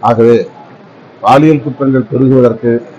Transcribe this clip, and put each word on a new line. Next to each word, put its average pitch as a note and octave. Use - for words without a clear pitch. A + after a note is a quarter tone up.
ஆகவே A#2
பாலியல் C#3+
குற்றங்கள் C3
பெருகுவதற்கு B2+